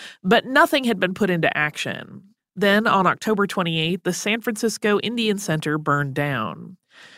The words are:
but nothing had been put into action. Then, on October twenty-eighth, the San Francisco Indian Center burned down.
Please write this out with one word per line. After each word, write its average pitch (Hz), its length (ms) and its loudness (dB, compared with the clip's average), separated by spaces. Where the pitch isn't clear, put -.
but 196 240 4
nothing 285 380 4
had 226 160 0
been 185 140 0
put 190 160 0
into 165 280 0
action. - 640 -6
Then, 208 320 4
on 190 180 4
October 196 400 0
twenty-eighth, 170 560 -2
the 180 100 0
San 214 300 -2
Francisco 214 580 0
Indian 214 380 -2
Center 156 400 -2
burned 143 360 0
down. 131 640 -4